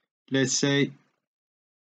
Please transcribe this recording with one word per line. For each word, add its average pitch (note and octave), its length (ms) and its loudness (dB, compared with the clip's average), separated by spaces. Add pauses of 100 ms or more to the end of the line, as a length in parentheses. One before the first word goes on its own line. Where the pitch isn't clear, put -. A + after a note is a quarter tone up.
(300)
Let's C3+ 240 0
say C#3 380 0 (1040)